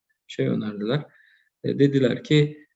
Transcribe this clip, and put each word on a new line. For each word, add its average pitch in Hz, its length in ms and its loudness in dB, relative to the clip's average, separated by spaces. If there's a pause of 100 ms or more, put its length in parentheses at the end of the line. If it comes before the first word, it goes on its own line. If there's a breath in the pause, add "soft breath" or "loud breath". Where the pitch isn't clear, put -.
(260)
şey 135 220 -4
önerdiler. 110 560 -4 (600 soft breath)
E, - 140 -2
dediler 135 460 2
ki, 151 520 0